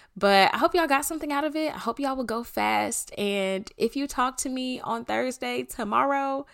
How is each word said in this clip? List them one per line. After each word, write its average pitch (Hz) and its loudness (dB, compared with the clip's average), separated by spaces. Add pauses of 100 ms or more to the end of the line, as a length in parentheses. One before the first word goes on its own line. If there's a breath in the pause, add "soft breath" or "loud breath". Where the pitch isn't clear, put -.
(160 loud breath)
but 196 6
I - -2
hope 302 2
y'all 330 4
got 277 2
something 311 -4
out 285 0
of 294 -2
it. 311 -2
I - -12
hope 233 -4
y'all 269 -2
will 254 -4
go 226 -4
fast. 214 -2
And 196 -2
if 226 0
you 277 -2
talk 254 -2
to 277 -4
me 254 -4
on 233 -4
Thursday, 247 -2
tomorrow, 269 0